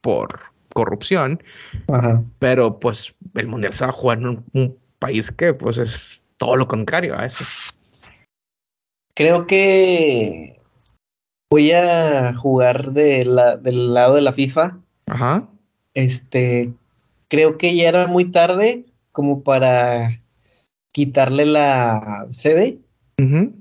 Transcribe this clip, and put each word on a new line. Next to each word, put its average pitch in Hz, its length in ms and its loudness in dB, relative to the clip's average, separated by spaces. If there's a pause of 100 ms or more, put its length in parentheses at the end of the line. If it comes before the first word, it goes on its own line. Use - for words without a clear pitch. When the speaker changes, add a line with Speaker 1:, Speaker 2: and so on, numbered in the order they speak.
Speaker 1:
por 71 400 -4 (340)
corrupción, 135 640 -2 (520)
Speaker 2:
Ajá. 117 320 2 (160)
Speaker 1:
pero, 123 400 0
pues, - 340 -6 (200)
el 113 120 -6
mundial 107 260 -6
se - 120 -4
va 127 60 -4
a - 40 -6
jugar 117 240 -2
en 120 80 -6
un, 120 260 -8
un 131 240 -2 (220)
país 110 320 -4
que, 165 240 0
pues, 120 240 -6
es - 460 -8 (140)
todo 123 180 0
lo 131 100 0
contrario 127 500 -4
a 113 100 -6
eso. - 180 -12 (1700)
Speaker 2:
Creo 170 320 2
que 160 1080 2 (960)
voy 151 200 4
a 160 600 2
jugar 127 600 0
de 139 320 2
la, 123 320 4
del 123 360 -2
lado 123 220 4
de 147 80 4
la 135 100 2
fifa. 139 460 -2 (280)
Speaker 1:
Ajá. 127 420 -2 (460)
Speaker 2:
Este, 123 800 -2 (560)
creo 156 300 2
que 175 160 0
ya 170 140 4
era 180 180 2
muy 180 240 0
tarde 190 560 0 (240)
como 143 320 -2
para 123 800 0 (680)
quitarle 139 540 0
la 120 840 0
sede. 165 480 0 (420)
Speaker 1:
Ujú. 151 400 2